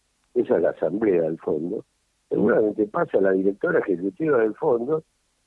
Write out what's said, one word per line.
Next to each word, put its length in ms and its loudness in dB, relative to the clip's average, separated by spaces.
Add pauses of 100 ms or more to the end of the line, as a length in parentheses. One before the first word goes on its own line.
(340)
esa 220 2
es 60 2
la 80 2
asamblea 520 0
del 160 -4
fondo, 460 -6 (440)
seguramente 580 2
pasa 340 -2
la 100 4
directora 480 0
ejecutiva 600 -2
del 160 0
fondo, 500 -2 (420)